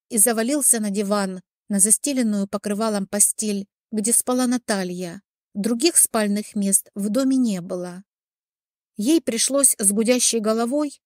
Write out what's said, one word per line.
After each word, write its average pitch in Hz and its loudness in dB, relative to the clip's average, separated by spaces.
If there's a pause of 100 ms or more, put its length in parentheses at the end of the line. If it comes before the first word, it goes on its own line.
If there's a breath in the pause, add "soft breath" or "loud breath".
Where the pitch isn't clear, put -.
и 240 -4
завалился 240 2
на 214 -2
диван, 196 -2 (260)
на 202 0
застеленную 220 2
покрывалом 208 -2
постель, 202 -2 (240)
где 220 -2
спала 254 0
Наталья. 185 -4 (320)
Других 233 0
спальных 208 0
мест 196 0
в 202 -4
доме 262 2
не 226 0
было. 180 -10 (920)
Ей 285 2
пришлось 262 0
с 196 0
гудящей 233 0
головой 233 -2